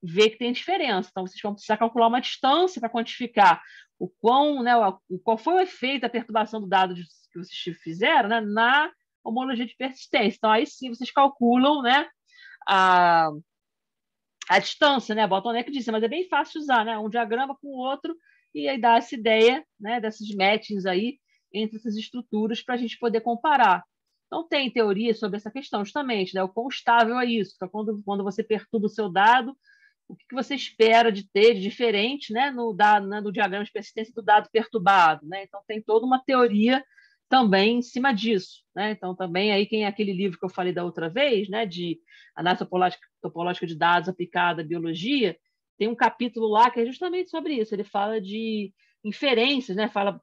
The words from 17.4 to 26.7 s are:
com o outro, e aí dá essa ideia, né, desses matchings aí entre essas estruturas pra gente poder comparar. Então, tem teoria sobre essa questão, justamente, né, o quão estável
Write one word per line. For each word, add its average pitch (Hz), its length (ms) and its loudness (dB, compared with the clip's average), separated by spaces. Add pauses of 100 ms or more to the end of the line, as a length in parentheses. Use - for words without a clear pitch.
com 285 60 -18
o 277 120 -14
outro, 285 380 -8 (380)
e 294 140 -4
aí 269 120 -4
dá 233 180 6
essa 240 180 -6
ideia, 226 500 2 (140)
né, 226 200 -6
desses 214 320 -8
matchings 202 540 -2
aí 202 320 -2 (340)
entre 220 240 -6
essas 214 200 -8
estruturas 220 680 -6
pra 247 140 -6
gente 240 220 -6
poder 226 240 -2
comparar. 233 600 2 (440)
Então, 330 200 -10
tem 277 240 -2
teoria 220 420 0
sobre 214 260 -4
essa 214 120 -12
questão, 233 340 -8
justamente, 214 500 -4
né, 185 80 -2
o 190 60 -2
quão 233 200 -8
estável 233 500 2